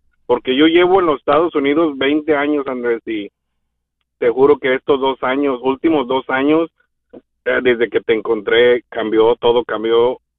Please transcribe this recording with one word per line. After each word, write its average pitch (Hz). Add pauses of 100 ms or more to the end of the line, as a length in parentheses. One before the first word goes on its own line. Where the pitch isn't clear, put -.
(260)
porque 123
yo 151
llevo 180
en 180
los 139
Estados 156
Unidos 147
veinte 147
años, 147
Andrés, 120
y 104 (880)
te 123
juro 135
que 131
estos 135
dos 135
años, 131
últimos 135
dos 131
años, 147 (760)
eh, 127
desde 120
que 113
te 117
encontré, 113
cambió, 110
todo 120
cambió. 117 (200)